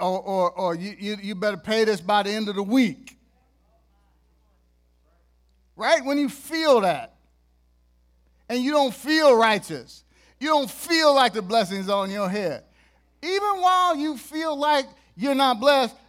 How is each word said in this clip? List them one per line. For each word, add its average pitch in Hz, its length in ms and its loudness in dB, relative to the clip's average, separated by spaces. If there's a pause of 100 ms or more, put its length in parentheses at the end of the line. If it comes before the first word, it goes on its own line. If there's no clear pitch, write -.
or, 185 200 -2
or, 190 300 -2
or 180 240 -4
you, 190 220 -10
you, 208 240 -8
you 202 140 -10
better 202 220 -4
pay 220 260 -2
this 214 160 0
by 202 240 0
the 202 80 -4
end 214 160 -4
of 202 80 -6
the 202 80 -4
week. 220 540 0 (2500)
Right? 262 280 2
When 277 140 -2
you 285 120 0
feel 311 520 2
that, 151 320 -2 (1300)
and 247 160 -2
you 277 80 -2
don't 277 220 2
feel 294 420 4
righteous, 208 680 -2 (340)
you 269 80 -6
don't 285 240 0
feel 320 420 2
like 247 200 4
the 220 80 -4
blessing's 196 480 -2
on 196 200 -2
your 196 200 -4
head. 185 340 -6 (580)
Even 392 380 -2
while 359 380 2
you 294 200 -4
feel 311 380 -6
like 285 300 0 (320)
you're 269 180 -2
not 254 240 0
blessed, 269 340 2 (160)